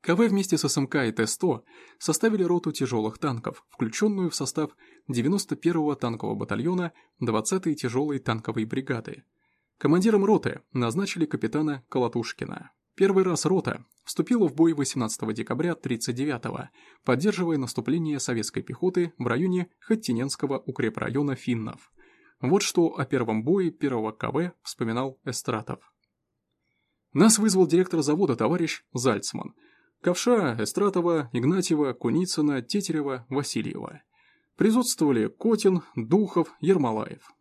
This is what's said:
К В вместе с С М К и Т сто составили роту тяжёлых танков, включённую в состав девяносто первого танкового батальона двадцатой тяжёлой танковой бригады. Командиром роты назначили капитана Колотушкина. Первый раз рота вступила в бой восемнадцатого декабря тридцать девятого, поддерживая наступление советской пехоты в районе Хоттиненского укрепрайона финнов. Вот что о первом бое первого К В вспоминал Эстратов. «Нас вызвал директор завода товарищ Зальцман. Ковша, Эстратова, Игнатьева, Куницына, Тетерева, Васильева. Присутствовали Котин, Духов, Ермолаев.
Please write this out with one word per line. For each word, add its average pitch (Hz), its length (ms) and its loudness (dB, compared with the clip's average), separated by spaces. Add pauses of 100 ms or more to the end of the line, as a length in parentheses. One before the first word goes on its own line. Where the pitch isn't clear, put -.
К 170 140 2
В 226 120 4
вместе 196 300 2
с 151 100 0
С 139 120 0
М 135 80 0
К 139 180 0
и 110 80 0
Т 110 140 0
сто 147 360 -2 (360)
составили 202 460 0
роту 175 280 0
тяжёлых 113 460 -2
танков, - 500 -6
включённую 185 600 -2
в - 40 -12
состав 151 400 -4 (340)
девяносто 139 480 0
первого 156 380 0
танкового 110 420 -4
батальона 143 560 -4 (280)
двадцатой 127 540 0
тяжёлой 135 440 -2
танковой 113 460 -4
бригады. 131 600 -6 (520)
Командиром 190 480 4
роты 196 380 2 (100)
назначили 156 540 -2
капитана 147 640 -2
Колотушкина. - 840 -4 (220)
Первый 190 300 4
раз 175 220 0
рота 160 400 0 (180)
вступила 214 420 2
в 127 80 -2
бой 165 200 6
восемнадцатого 120 580 -2
декабря 127 420 -2
тридцать 123 400 -4
девятого, 131 540 -6 (360)
поддерживая 170 520 0
наступление 143 640 -2
советской 113 400 -4
пехоты 180 560 -2
в 120 100 -4
районе 180 440 0 (100)
Хоттиненского 135 800 -2
укрепрайона 127 760 -2
финнов. 113 560 -6 (520)
Вот 165 180 4
что - 380 2
о 143 80 -2
первом 113 380 0
бое 175 260 2
первого 120 420 -2
К 110 180 -6
В 170 220 -2 (100)
вспоминал 123 640 -4
Эстратов. - 680 -8 (1200)
«Нас 208 240 6
вызвал 190 280 4
директор 170 360 2
завода 151 340 2
товарищ 156 560 -2
Зальцман. 120 640 -2 (480)
Ковша, 180 600 2
Эстратова, 170 680 0
Игнатьева, 147 640 0
Куницына, 147 640 0
Тетерева, 139 720 -4
Васильева. - 720 -6 (540)
Присутствовали 165 720 4
Котин, 202 540 2 (140)
Духов, 165 640 0
Ермолаев. 131 800 0